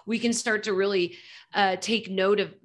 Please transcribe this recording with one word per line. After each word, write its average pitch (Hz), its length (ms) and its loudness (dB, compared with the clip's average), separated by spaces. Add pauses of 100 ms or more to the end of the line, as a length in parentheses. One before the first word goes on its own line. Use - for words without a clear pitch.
we 226 120 -2
can 233 140 0
start 220 320 -2
to 214 100 -2
really, 190 440 0 (360)
uh, 190 220 2
take 208 340 -4
note 190 300 2
of 180 260 -4